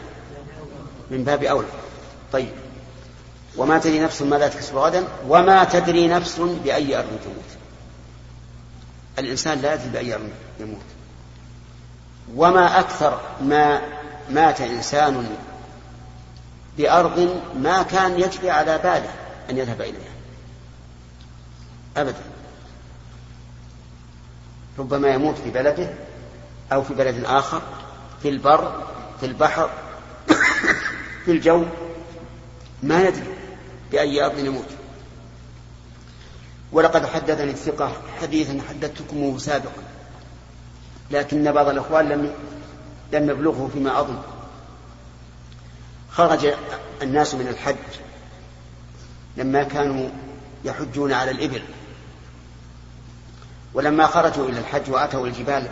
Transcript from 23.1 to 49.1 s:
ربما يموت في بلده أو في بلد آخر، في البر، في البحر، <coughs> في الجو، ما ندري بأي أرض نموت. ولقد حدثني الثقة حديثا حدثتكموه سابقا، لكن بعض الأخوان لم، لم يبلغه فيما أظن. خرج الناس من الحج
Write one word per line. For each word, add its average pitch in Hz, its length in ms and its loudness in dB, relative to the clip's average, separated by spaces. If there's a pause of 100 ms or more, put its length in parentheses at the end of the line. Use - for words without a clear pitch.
ربما 139 280 2
يموت 139 300 4
في 120 120 -8
بلده 147 400 2 (840)
أو 135 120 2
في 139 100 -6
بلد 131 300 2
آخر، 135 380 2 (600)
في 147 80 0
البر، 143 540 4 (360)
في 135 60 -4
البحر، 147 440 2 (760)
<coughs> - 800 -2
في 175 60 4
الجو، 165 340 6 (1200)
ما 170 260 6
ندري - 260 -4 (560)
بأي 143 340 2
أرض 147 140 -2
نموت. 135 260 -2 (2000)
ولقد 156 340 6
حدثني 143 460 -2
الثقة 139 400 -2 (300)
حديثا 143 480 0
حدثتكموه 143 680 -4
سابقا، 131 460 -4 (1300)
لكن 147 400 2
بعض 147 160 6
الأخوان 147 420 2
لم، 143 240 0 (800)
لم 147 160 2
يبلغه 135 440 0
فيما 135 260 0
أظن. 131 220 -2 (1900)
خرج 156 360 6 (540)
الناس 143 340 2
من 127 120 -4
الحج 135 280 -2 (1600)